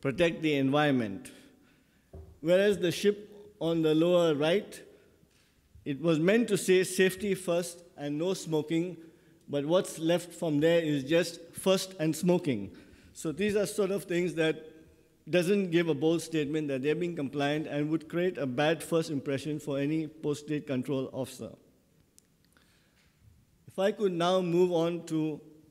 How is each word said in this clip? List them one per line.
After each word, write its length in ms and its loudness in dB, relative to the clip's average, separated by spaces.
"Protect 400 0
the 140 2
environment." 760 0
Whereas 380 2
the 120 0
ship 380 0
on 220 0
the 100 4
lower 400 4
right, 480 0
it 160 -6
was 180 2
meant 280 4
to 100 0
say, 260 4
"Safety 520 0
first 480 -4
and 220 -6
no 160 -2
smoking," 640 -2
but 200 -2
what's 320 0
left 420 0
from 180 0
there 220 6
is 220 0
just, 360 0
"First 460 0
and 160 0
smoking." 560 0
So 180 -8
these 240 -2
are 120 0
sort 240 -2
of 140 -4
things 360 -2
that 300 0
doesn't 380 2
give 160 2
a 60 2
bold 280 2
statement 460 -2
that 160 -2
they're 180 0
being 140 -4
compliant 500 -2
and 240 -2
would 200 -2
create 280 -2
a 80 -4
bad 380 0
first 260 0
impression 480 -4
for 220 -4
any 260 0
post-trade 600 -6
control 460 -2
officer. 380 -8
If 100 -14
I 140 2
could 180 0
now 300 2
move 320 2
on 320 0
to 340 -4